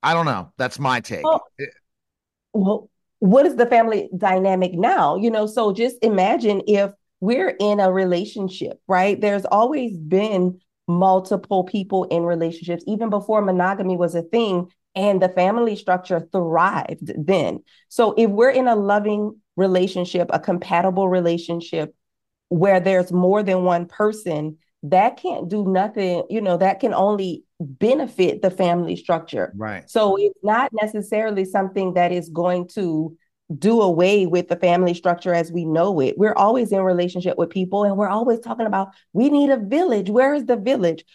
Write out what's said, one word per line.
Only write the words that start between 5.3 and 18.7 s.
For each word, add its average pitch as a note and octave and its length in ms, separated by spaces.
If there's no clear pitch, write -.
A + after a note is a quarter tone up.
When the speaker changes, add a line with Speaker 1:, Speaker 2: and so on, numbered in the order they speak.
Speaker 2:
know, G#3+ 160
so G#3+ 260
just A#3 300
imagine G#3 640
if G3+ 260
we're B3+ 300
in G#3 200
a F#3+ 120
relationship, F#3+ 960
right? F#3+ 320
There's G3+ 240
always A#3+ 540
been F3+ 640
multiple F#3+ 760
people F#3+ 400
in E3+ 200
relationships, E3+ 640
even G#3+ 240
before G#3 320
monogamy F#3 540
was F3 180
a E3+ 80
thing, F#3 500
and F#3+ 280
the F#3 60
family G#3 480
structure F3+ 560
thrived E3+ 800
then. D3 360
So A3 280
if A3+ 140
we're A#3 200
in B3+ 160
a A#3 80